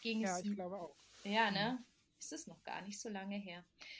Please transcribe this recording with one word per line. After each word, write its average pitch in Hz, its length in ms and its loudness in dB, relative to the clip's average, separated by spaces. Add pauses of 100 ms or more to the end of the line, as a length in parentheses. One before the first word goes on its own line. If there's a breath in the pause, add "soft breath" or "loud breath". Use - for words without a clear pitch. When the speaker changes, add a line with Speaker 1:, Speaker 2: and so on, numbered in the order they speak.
Speaker 1:
ging 220 220 0
Speaker 2:
Ja, 185 140 4
Speaker 1:
es 180 80 0
Speaker 2:
ich 208 40 2
Speaker 1:
m-, 202 60 2
Speaker 2:
glaube 190 260 -4
auch. 165 160 -8 (280)
Speaker 1:
ja, 208 260 6
ne? 214 280 4
Speaker 2:
Mhm. 240 60 -8 (340)
Speaker 1:
Es - 140 -2
ist - 160 -2
noch 165 160 -16
gar - 160 -4
nicht 202 180 -4
so 226 120 -4
lange 196 260 -4
her. 180 300 -8 (340 loud breath)